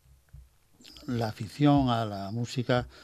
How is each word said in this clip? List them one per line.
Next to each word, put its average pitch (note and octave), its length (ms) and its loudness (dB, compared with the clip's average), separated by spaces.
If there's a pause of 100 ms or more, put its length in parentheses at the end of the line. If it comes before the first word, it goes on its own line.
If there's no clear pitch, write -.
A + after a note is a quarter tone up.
(1080)
la A#2 220 -2
afición C#3 600 2
a A2+ 160 0
la G2 260 -8
música, A#2+ 560 -2 (160)